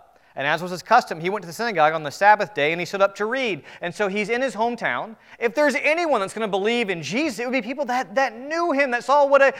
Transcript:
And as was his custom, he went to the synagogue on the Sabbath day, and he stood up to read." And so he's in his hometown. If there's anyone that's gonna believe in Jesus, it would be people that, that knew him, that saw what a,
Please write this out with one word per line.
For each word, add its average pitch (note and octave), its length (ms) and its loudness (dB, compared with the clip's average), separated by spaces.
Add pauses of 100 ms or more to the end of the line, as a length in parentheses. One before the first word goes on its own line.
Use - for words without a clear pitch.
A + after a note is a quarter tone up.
(360)
And C3+ 120 -4
as D#3 160 0
was F3+ 80 -8
his F3 100 -8
custom, A3 380 2
he E3+ 100 -4
went G3+ 140 -4
to E3+ 40 -16
the E3+ 60 -14
synagogue E3 400 2
on D#3+ 80 -4
the D3 80 -6
Sabbath G#3 460 4
day, D3 160 4
and E3+ 100 -2
he F3 40 -4
stood G3 180 0
up G3 140 2
to G#3 80 -2
read." A3+ 360 -2 (180)
And F3 140 -8
so G#3+ 140 -2
he's G3 220 -4
in A#3+ 120 -2
his C4 140 -4
hometown. G#3 600 -4 (220)
If A#3 160 -2
there's D4 220 2
anyone D4+ 440 0
that's F#3+ 140 -4
gonna A3 140 -4
believe G3+ 420 0
in E3+ 140 -6
Jesus, A3 340 -4
it A#3+ 80 -6
would B3+ 60 -4
be B3+ 100 -2
people B3+ 240 -8
that, B3 300 -6
that B3+ 200 0
knew D#4+ 360 -4
him, C#4 180 0
that A#3+ 140 -4
saw C#4+ 240 4
what C#4 160 6
a, C4+ 160 4